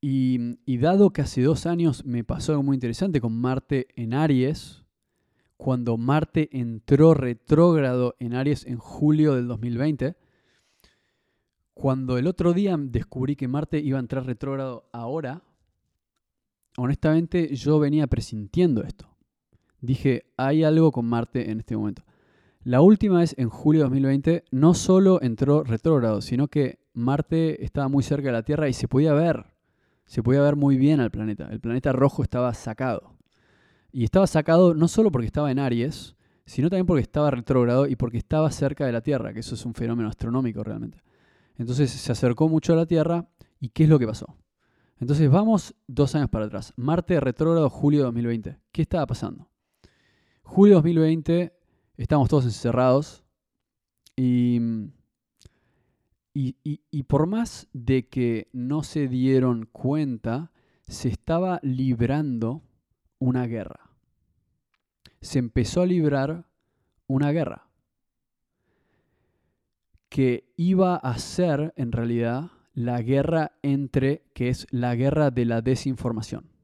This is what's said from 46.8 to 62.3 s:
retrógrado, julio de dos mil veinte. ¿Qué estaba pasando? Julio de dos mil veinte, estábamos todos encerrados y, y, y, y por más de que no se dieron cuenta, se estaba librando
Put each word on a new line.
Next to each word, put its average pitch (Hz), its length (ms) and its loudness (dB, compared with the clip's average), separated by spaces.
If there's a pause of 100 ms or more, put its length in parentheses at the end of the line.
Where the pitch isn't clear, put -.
retrógrado, 156 520 2
julio 147 300 2
de 139 40 2
dos 120 100 -4
mil 120 120 -2
veinte. 117 320 -6 (140)
¿Qué 160 100 -2
estaba 156 240 -2
pasando? - 440 -10 (920)
Julio 202 300 8
de 190 40 10
dos 208 80 6
mil 170 140 2
veinte, 165 600 0 (380)
estábamos 131 320 2
todos 139 160 2
encerrados 123 800 0 (920)
y, 123 440 2 (1700)
y, 131 280 -6
y, 151 280 -8
y 147 140 -6
por 147 220 2
más 220 460 -6
de 127 360 -2
que 117 440 -2
no 131 300 -4
se 147 260 -4
dieron 127 640 0
cuenta, 135 800 -4 (340)
se - 220 -8
estaba 175 540 -4
librando 127 1000 -2 (560)